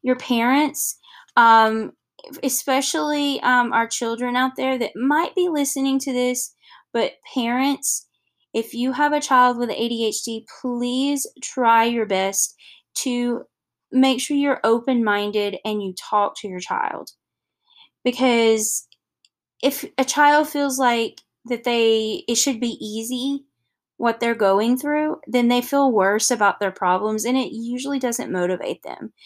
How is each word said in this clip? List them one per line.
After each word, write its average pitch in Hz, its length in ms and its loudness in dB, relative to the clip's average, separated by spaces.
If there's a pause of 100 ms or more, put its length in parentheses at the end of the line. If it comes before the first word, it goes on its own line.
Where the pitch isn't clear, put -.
Your 254 140 0
parents, 254 800 0 (380)
um, 226 560 6 (500)
especially, 285 1000 -2
um, 247 300 2
our 226 140 2
children 233 480 -4
out 262 220 0
there 262 200 -2
that 233 200 -4
might 294 400 0
be 359 120 2
listening 269 520 0
to 269 120 -4
this, 247 400 -2 (400)
but 233 200 0 (200)
parents, 254 760 -2 (440)
if 220 220 -4
you 247 160 -2
have 285 220 0
a 294 80 0
child 247 360 4
with 240 140 -4
A 240 180 -4
D 226 160 -2
H 214 200 -4
D, 220 200 -8 (160)
please 254 640 -2 (160)
try 233 440 2
your 233 220 0
best 190 500 -2 (400)
to 240 480 -2 (480)
make 262 280 4
sure 294 160 -4
you're 285 280 0
open-minded 208 1000 0
and 214 160 -4
you 190 140 -8
talk 208 460 -2
to 208 80 -12
your 180 120 -10
child. - 520 -6 (880)
Because 233 880 2 (720)
if 277 220 -2 (120)
a 269 80 0
child 294 440 4
feels 285 280 -2
like 240 440 0 (260)
that 233 180 -6
they, 226 640 2
it 233 80 0
should 233 240 0
be 233 200 -4
easy 240 640 -6 (520)
what 233 240 -2
they're 233 140 0
going 208 420 2
through, 302 500 -2
then 240 220 2
they 247 120 4
feel 277 300 2
worse 208 400 2
about 208 300 2
their 196 100 0
problems, 202 540 0
and 247 120 0
it 254 160 -2
usually 247 460 -6
doesn't 247 320 -4
motivate 180 520 -2
them. - 300 -14 (140)